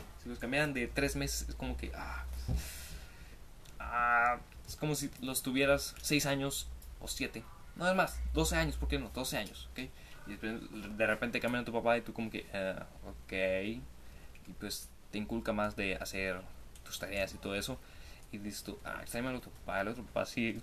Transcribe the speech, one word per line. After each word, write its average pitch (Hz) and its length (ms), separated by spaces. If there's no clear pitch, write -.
si 120 60
los 120 100
cambiaran 143 340
de 123 140
tres 139 300
meses, 139 320
es - 60
como 127 220
que, - 180
ah, - 300
ah, 120 600
es - 100
como 151 180
si 143 160
los 127 220
tuvieras 139 580
seis 147 260
años 139 420
o - 80
siete. 113 340
No, 170 120
es 190 60
más, 185 260
doce 160 240
años, 160 200
¿por - 120
qué 143 100
no? 120 120
Doce 131 260
años, - 360
¿ok? - 80
Y - 40
después 110 300
de 107 100
repente 113 340
cambian 120 220
a - 40
tu 120 60
papá 117 260
y - 20
tú 110 140
como 113 160
que, 101 240
ah, 95 320
ok. - 280
Y 95 120
pues - 300
te 104 80
inculca 113 340
más 104 240
de 98 200
hacer 95 440
tus - 140
tareas 95 360
y - 40
todo 98 160
eso. 101 240
Y 107 40
dices 101 260
tú, 98 200
ah, - 160
extraño 120 280
al 127 80
otro - 140
papá. - 300
El 98 80
otro 120 140
papá 101 240
sí 113 360